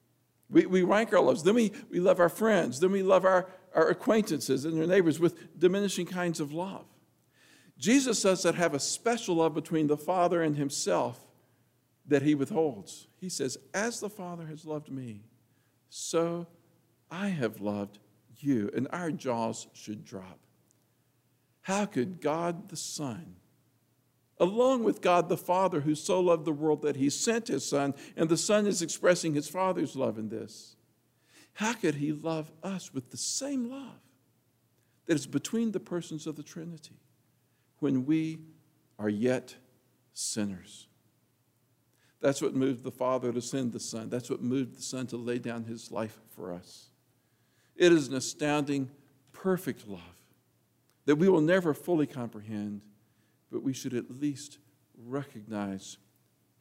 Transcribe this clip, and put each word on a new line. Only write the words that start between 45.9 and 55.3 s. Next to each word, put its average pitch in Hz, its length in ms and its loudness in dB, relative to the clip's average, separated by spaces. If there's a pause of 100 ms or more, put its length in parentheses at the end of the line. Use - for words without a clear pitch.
life 110 280 -6 (160)
for 92 200 -10
us. - 340 -18 (880)
It 175 160 6
is 147 160 2
an 131 60 -8
astounding, 143 760 -2 (420)
perfect 180 540 -4
love 95 140 -12 (1040)
that 147 120 4
we 175 120 6
will 180 140 6
never 170 320 4
fully 160 320 0
comprehend, 107 720 -8 (720)
but 117 100 -6
we 135 120 -2
should 131 180 -8
at 123 300 -6
least 143 340 -6 (400)
recognize 107 1000 -8 (640)